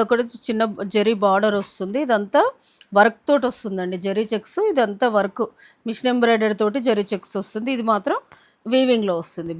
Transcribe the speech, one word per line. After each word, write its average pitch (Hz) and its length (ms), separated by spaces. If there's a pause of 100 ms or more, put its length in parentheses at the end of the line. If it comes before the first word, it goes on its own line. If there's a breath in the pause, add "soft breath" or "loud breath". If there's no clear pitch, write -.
ఒకటి 233 180 (240)
చిన్న 220 160 (320)
జరీ 214 200 (100)
బార్డర్ 202 380
వస్తుంది. 202 440
ఇదంతా 226 360 (560 soft breath)
వర్క్ 220 300
తోటి 285 220
వస్తుందండి 185 460 (100)
జరీ 196 260
చెక్స్. 214 260 (140)
ఇదంతా 226 340 (120)
వర్క్, 196 260 (420 soft breath)
మెషిన్ 226 280
ఎంబ్రాయిడరీ 226 480
తోటి 214 260
జరీ 208 240
చెక్స్ - 280
వస్తుంది. 220 360
ఇది 233 160
మాత్రం 277 260 (540 soft breath)
వీవింగ్లో 240 500
వస్తుంది 165 380